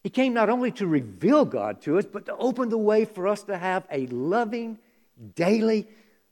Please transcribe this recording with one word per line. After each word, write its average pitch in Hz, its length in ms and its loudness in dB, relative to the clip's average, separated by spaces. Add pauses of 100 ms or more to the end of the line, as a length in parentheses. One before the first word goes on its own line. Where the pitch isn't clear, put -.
He 202 80 -8
came 254 240 0
not 220 160 4
only 247 240 0
to 196 140 -4
reveal 156 580 2
God 107 360 -6
to 156 180 0
us, 202 60 -2
but - 200 -14
to - 120 -8
open 240 320 -2
the 226 80 0
way 214 280 4
for 190 220 -6
us 202 160 -2
to 196 140 -6
have 185 340 -2
a 135 160 -4
loving, 214 720 -4 (560)
daily 214 520 2 (440)